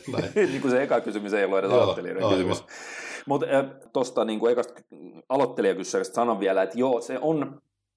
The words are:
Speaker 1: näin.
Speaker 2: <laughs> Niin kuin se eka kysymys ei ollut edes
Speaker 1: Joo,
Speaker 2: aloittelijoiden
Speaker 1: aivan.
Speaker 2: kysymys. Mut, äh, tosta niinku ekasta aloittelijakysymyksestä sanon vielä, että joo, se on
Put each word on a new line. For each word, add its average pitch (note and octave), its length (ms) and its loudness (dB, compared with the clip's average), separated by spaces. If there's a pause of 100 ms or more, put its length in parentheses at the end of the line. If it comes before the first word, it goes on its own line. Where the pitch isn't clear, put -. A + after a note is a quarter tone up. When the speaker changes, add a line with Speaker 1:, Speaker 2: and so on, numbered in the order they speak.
(120)
Speaker 1:
näin. F#2+ 280 -4
Speaker 2:
<laughs> E3+ 100 4
Niin C3+ 100 -4
kuin C3+ 100 0
se B2+ 120 4
eka C3 180 0
kysymys G#2 320 -6
ei G#2 120 2
ollut F#2+ 140 2
edes G2 120 0
Speaker 1:
Joo, - 100 6
Speaker 2:
aloittelijoiden F#2 440 0
Speaker 1:
aivan. G2 140 4
Speaker 2:
kysymys. F#2 260 0 (640)
Mut, C#3+ 160 0
äh, C#3 220 2 (280)
tosta B2 320 0
niinku A2 220 0
ekasta A#2 280 2 (540)
aloittelijakysymyksestä G2 840 0
sanon A#2 260 0
vielä, F#2+ 220 2
että F#2+ 160 -4
joo, B2+ 220 2
se C3 220 -8
on D3+ 380 -2 (360)